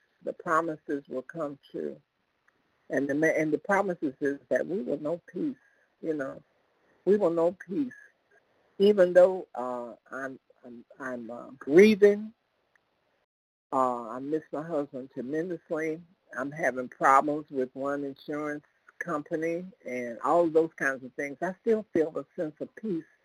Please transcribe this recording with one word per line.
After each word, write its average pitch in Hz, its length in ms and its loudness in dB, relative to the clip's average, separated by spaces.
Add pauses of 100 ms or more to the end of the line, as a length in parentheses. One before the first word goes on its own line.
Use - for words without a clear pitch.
(240)
the - 80 -6
promises 160 760 -2
will 127 140 -8
come 147 340 -10 (120)
true. 151 280 -8 (960)
And 143 160 0
the 139 80 -2
ma-, 156 120 2
and 156 240 0
the 147 60 2
promises 185 640 -2
is 143 180 -2 (100)
that 131 160 0
we 190 160 -6
will 165 200 -6
know 156 240 -6
peace, 254 300 -6 (460)
you 160 120 -4
know. 147 280 -8 (600)
We 202 140 6
will 185 140 2
know 170 260 0 (100)
peace. 151 240 -2 (840)
Even 196 340 6
though, 180 440 6
uh, 120 380 -8 (220)
I'm, 135 220 -10 (280)
I'm, 120 200 -18 (140)
I'm, 123 320 -8
uh, 120 260 -14
grieving, 202 720 6 (1400)
uh, 123 360 0
I 120 100 -10
miss 151 320 -4
my 139 100 -6
husband 143 520 -8
tremendously. 160 840 -8 (380)
I'm 135 140 -6
having 131 360 -4
problems 147 600 2
with 131 240 -2
one 143 300 -6
insurance 147 600 -8 (340)
company 165 680 -4 (200)
and 123 380 -8
all 165 220 4
those 160 300 4
kinds 135 280 -2
of 123 100 -14
things. 139 280 -8
I 180 200 -4
still 220 300 0
feel 160 240 0
a - 240 -8
sense 156 220 -6
of 131 140 -10
peace 175 280 -6 (220)